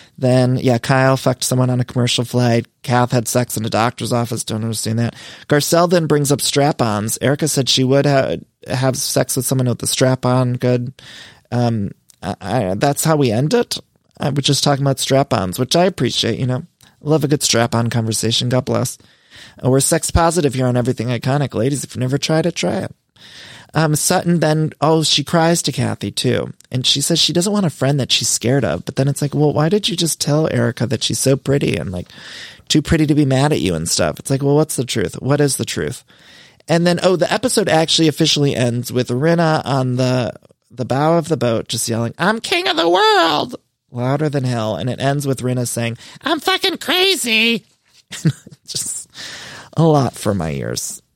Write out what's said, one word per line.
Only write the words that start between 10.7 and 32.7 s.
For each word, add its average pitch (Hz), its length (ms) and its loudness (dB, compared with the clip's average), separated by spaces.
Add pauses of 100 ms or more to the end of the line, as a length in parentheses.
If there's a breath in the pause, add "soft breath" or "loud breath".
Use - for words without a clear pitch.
Um, 117 400 0 (320)
I, 98 180 -6
I, 95 340 -2
that's 143 300 0
how 160 120 4
we 135 160 2
end 135 220 0
it. - 240 -2 (400)
I 123 120 -2
was 143 140 -2
just - 200 2
talking 139 200 2
about 135 140 2
strap-ons, 120 600 0
which 127 180 0
I 170 80 4
appreciate, 117 540 -2
you 131 80 -2
know. 127 180 -4 (180)
I - 260 -12
love 151 160 2
a 147 40 -2
good 139 140 2
strap-on 117 480 2
conversation. 113 580 -2
God 127 160 0
bless. 117 340 -2 (640 loud breath)
Uh, 127 60 4
we're 135 100 6
sex 160 300 0
positive 165 440 2
here 127 120 0
on 123 100 2
Everything 123 320 0
Iconic. 127 460 -2
Ladies, 127 300 -2
if - 100 -16
you've - 60 -8
never 127 180 0
tried 160 280 0
it, 170 100 -4
try 180 220 -2
it. - 160 -8 (800 loud breath)
Um, 156 200 2
Sutton 175 460 0
then, 156 400 2
oh, 160 220 4
she 147 200 0
cries 165 400 2
to 151 100 -4
Kathy, 110 380 -2
too. 113 420 -2 (180)
And 127 160 -4
she - 140 0
says 160 180 0
she - 140 0
doesn't 175 200 0
want 202 140 2
a 147 40 2
friend 139 300 0
that 120 100 -4
she's - 180 0
scared 127 360 0
of. 87 200 -2
But - 120 -6
then 135 120 2
it's 139 140 -2
like, 143 120 -2
well, 147 180 2
why 151 160 2
did 208 200 0
you 165 80 -2
just 170 240 -2
tell 151 300 0
Erica 117 360 0
that - 180 -2
she's - 140 -4
so 135 180 2
pretty 139 400 0
and, 92 160 -6
like, 90 160 -8 (600 loud breath)
too 156 140 2